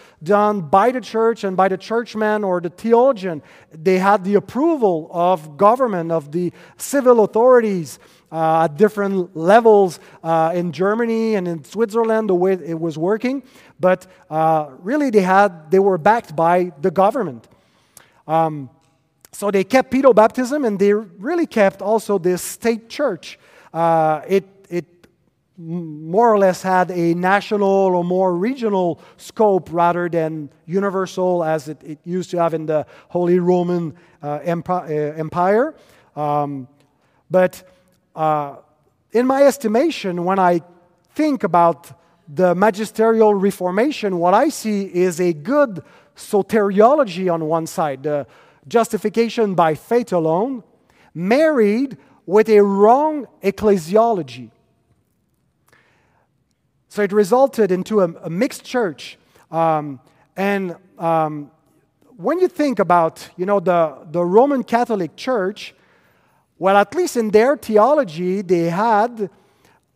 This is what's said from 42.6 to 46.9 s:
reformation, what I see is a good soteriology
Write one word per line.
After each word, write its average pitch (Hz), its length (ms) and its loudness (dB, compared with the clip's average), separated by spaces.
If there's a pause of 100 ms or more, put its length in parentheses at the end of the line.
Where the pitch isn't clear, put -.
reformation, 196 840 -2
what 175 160 2
I 269 140 4
see 208 340 -4
is 180 380 -2
a 175 120 0
good 202 520 -2 (320)
soteriology 202 1160 0